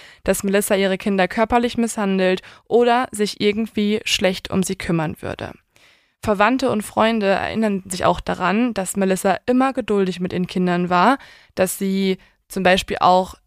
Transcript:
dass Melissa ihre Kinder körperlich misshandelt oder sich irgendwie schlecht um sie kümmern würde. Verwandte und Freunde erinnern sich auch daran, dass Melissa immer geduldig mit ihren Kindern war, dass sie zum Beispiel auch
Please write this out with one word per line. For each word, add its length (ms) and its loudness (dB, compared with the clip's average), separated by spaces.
dass 200 0
Melissa 320 2
ihre 240 0
Kinder 280 0
körperlich 480 0
misshandelt 680 0
oder 460 4
sich 300 -4
irgendwie 640 0
schlecht 460 -2
um 100 0
sie 140 -2
kümmern 460 -2
würde. 320 -10
Verwandte 480 2
und 100 -2
Freunde 460 0
erinnern 600 -2
sich 160 -6
auch 160 2
daran, 540 -2
dass 240 -4
Melissa 480 0
immer 260 2
geduldig 480 -2
mit 140 -4
ihren 140 -2
Kindern 420 -2
war, 300 4
dass 220 -2
sie 400 -2
zum 140 -6
Beispiel 360 2
auch 360 4